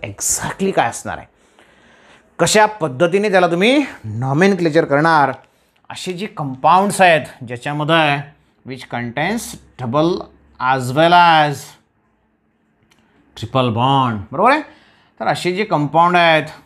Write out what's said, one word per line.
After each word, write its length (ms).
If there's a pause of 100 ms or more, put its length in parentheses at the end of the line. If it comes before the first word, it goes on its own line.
exactly 680
काय 160
असणार 300
आहे, 80 (1120)
कशा 280
पद्धतीने 640
त्याला 160
तुम्ही 380 (200)
नॉमेनक्लेचर 800
करणार, 480 (580)
असे 220
जे 140
कंपाऊंड्स 760
आहेत 260 (200)
ज्याच्यामध्ये 720 (480)
which 280
contains 520 (360)
double 300 (500)
as 360
well 180
as 480 (1700)
ट्रिपल 360
बॉन्ड, 480 (120)
बरोबर 180
आहे? 120 (580)
तर 60
असे 300
जे 80
कंपाऊंड 520
आहेत 300 (200)